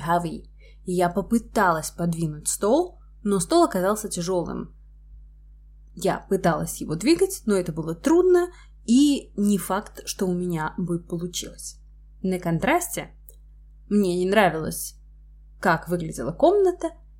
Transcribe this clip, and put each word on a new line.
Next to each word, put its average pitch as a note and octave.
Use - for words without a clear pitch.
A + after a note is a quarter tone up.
heavy. E3+
Я F3
попыталась F#3+
подвинуть E3
стол, D4
но G3+
стол D#4+
оказался G3+
тяжелым. E3+
Я -
пыталась E3
его -
двигать, E4+
но G#3
это F3
было D#3+
трудно, F4+
и C#4
не G3+
факт, F#3+
что -
у F3+
меня F3
бы E3+
получилось. -
На F#3
контрасте F3+
мне G3
не F3+
нравилось, E3
как E3
выглядела D#3+
комната, F4+